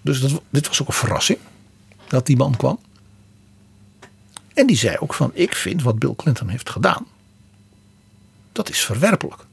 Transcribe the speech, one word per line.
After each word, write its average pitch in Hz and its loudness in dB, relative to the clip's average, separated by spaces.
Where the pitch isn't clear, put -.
Dus 139 -2
dat, 139 0
dit 147 0
was - -2
ook 139 -4
een - -4
verrassing, - 0
dat 127 0
die 139 4
man 139 2
kwam. - 0
En 277 4
die 196 6
zei 107 0
ook 151 -6
van, 123 0
"Ik - 0
vind - -2
wat 113 2
Bill 117 0
Clinton 120 0
heeft 98 -6
gedaan, - 0
dat - -6
is - -2
verwerpelijk." - 0